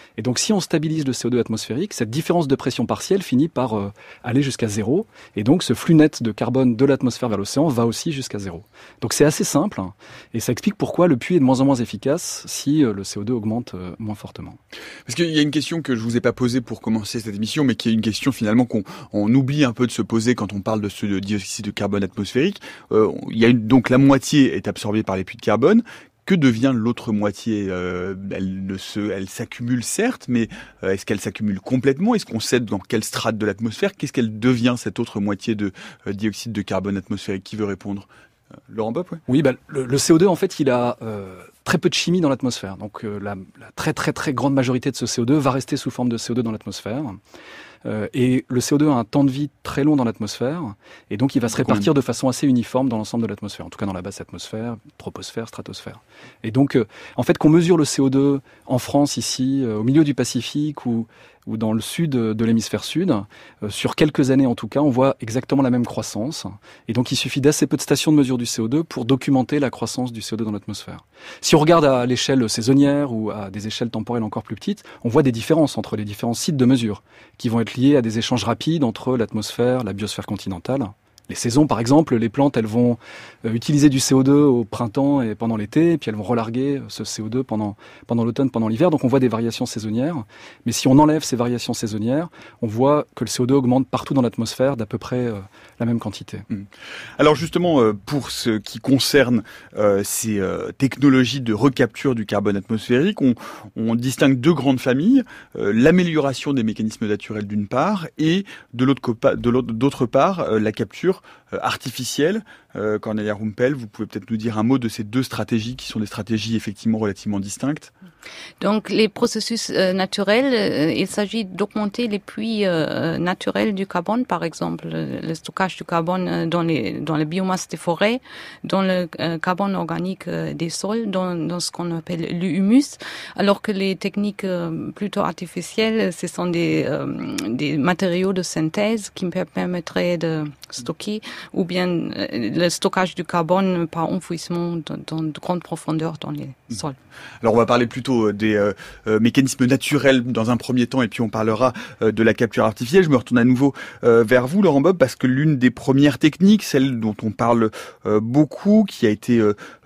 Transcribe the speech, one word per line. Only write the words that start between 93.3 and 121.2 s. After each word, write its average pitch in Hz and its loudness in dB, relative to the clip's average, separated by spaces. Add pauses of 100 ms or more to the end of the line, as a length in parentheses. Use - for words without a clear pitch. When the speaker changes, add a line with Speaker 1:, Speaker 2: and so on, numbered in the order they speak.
Speaker 1:
O 123 0
deux 131 4
augmente 131 4
partout - -4
dans 139 4
l'atmosphère 123 0
d'à 113 -6
peu 110 -8
près, - -6
euh, 120 -4 (420)
la 120 0
même 117 0
quantité. - -10 (100)
Speaker 2:
Hmm. 101 -8 (540)
Alors 151 6
justement, 165 2
euh, 110 4
pour 117 -4
ce 110 0
qui - -10
concerne, 127 4 (340)
euh, 101 4
ces, 107 -2
euh, 90 -4
technologies 131 2
de 113 -2
recapture 131 0
du 110 -6
carbone 101 0
atmosphérique, 123 0
on, 127 4 (420)
on 113 -2
distingue 131 2
deux 156 4
grandes 131 0
familles, 180 2 (320)
euh, 101 -2
l'amélioration 151 2
des 127 0
mécanismes 110 -4
naturels 104 -4
d'une 104 -4
part, 165 -2 (100)
et 165 2 (300)
de 120 0
l'autre 135 2
copa-, 120 0
de 113 0
l'autre, 120 0
d'autre 127 0
part, 165 2
euh, 107 0
la 107 0
capture, 165 -2 (380)
euh, 98 -4
artificielle, 143 -2 (300)
euh, 107 -2
Cornelia 107 -4
Rumpel, 110 0
vous 123 -8
pouvez 104 -8
peut-être - -10
nous 113 -2
dire 110 -2
un 107 2
mot 131 4
de 117 -2
ces 110 -6
deux 113 -2
stratégies 117 -4
qui - -14
sont - -6
des 104 -4
stratégies 110 -4
effectivement 110 -2
relativement 104 -4
distinctes. 101 -6 (680)
Speaker 3:
Donc 208 0
les 208 2
processus, 220 -4
euh, 185 2
naturels, 202 0
euh, 185 2
il 190 0
s'agit 208 -4